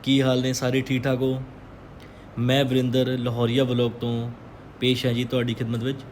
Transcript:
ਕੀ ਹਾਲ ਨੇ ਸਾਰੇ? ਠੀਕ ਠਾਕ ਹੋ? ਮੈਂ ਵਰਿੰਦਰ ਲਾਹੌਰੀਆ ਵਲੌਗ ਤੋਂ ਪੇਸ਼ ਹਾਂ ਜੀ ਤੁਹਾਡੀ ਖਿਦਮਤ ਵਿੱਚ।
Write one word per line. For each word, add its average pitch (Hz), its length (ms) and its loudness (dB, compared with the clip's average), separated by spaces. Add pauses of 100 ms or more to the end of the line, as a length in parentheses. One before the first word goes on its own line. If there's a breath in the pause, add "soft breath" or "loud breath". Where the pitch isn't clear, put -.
ਕੀ 135 180 4
ਹਾਲ 127 200 4
ਨੇ 131 120 0
ਸਾਰੇ? 127 280 0
ਠੀਕ 131 220 -2
ਠਾਕ 131 180 0
ਹੋ? 131 200 0 (960 loud breath)
ਮੈਂ 131 260 4
ਵਰਿੰਦਰ 127 420 2
ਲਾਹੌਰੀਆ 120 560 2
ਵਲੌਗ 120 280 2
ਤੋਂ 117 400 -4 (480)
ਪੇਸ਼ 127 260 2
ਹਾਂ 123 80 4
ਜੀ 120 100 0
ਤੁਹਾਡੀ 120 300 0
ਖਿਦਮਤ 117 300 -2
ਵਿੱਚ। 131 140 -2 (140)